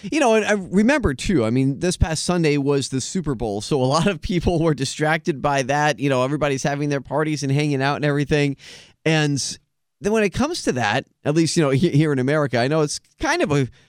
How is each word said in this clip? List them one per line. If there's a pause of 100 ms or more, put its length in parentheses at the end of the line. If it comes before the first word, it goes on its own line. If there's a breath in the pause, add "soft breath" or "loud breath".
you
know,
and
I
remember,
too,
I
mean,
this
past
Sunday
was
the
Super
Bowl,
so
a
lot
of
people
were
distracted
by
that.
You
know,
everybody's
having
their
parties
and
hanging
out
and
everything. (480 loud breath)
And (420)
then
when
it
comes
to
that, (180)
at
least,
you
know,
he-,
here
in
America,
I
know
it's (200)
kind
of
a, (220 soft breath)